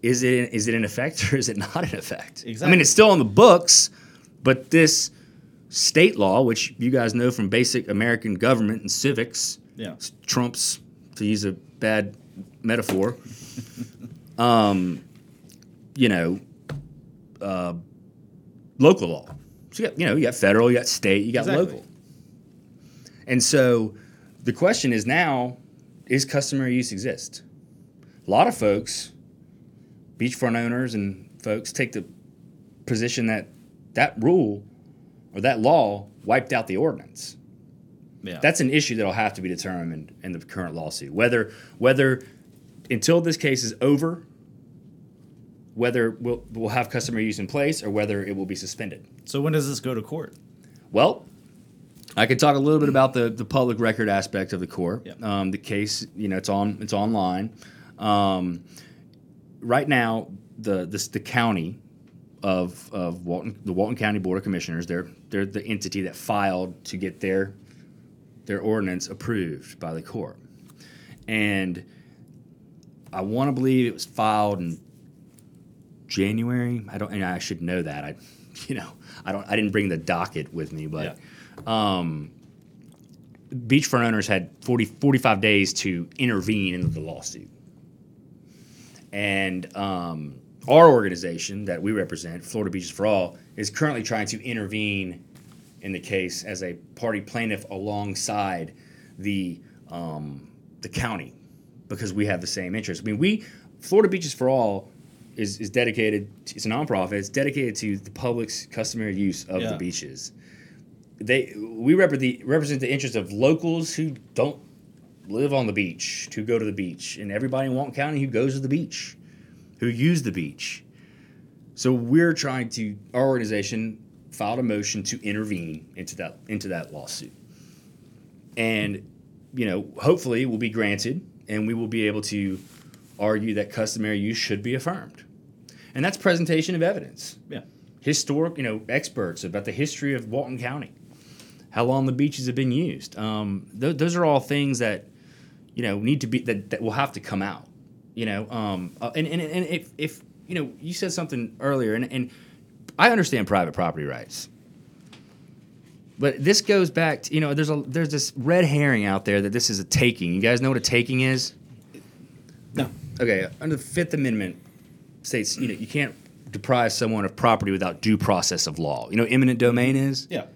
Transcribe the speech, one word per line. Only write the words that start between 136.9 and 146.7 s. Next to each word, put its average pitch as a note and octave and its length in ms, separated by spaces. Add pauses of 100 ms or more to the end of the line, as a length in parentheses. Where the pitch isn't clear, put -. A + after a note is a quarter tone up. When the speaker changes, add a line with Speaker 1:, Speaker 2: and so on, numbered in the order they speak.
Speaker 2:
Yeah. - 120 (400)
Speaker 1:
Historic, D#3 560
you C#3 60
know, A2 260
experts A2+ 540
about G2 220
the G#2 60
history C#3 420
of A2+ 140
Walton B2+ 300
County, B2+ 340 (800)
how - 140
long C3 200
the C3 60
beaches C3+ 360
have B2 80
been C3 160
used. B2+ 460
Um, G#2+ 500 (120)
th-, C#3+ 180
those E3+ 180
are F3 100
all D3 140
things C#3 400
that, G#2+ 260 (680)
you A#2+ 100
know, G2+ 160
need B2 220
to B2+ 60
be, A#2+ 120
that, G2+ 320